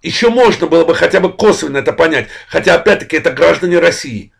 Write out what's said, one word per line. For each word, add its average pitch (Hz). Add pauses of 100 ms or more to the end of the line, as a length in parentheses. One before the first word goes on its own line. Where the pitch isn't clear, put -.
Еще 170
можно 226
было 165
бы 165
хотя 170
бы 180
косвенно 160
это 127
понять, 156 (220)
хотя, 170
опять-таки, -
это 156
граждане 175
России, 156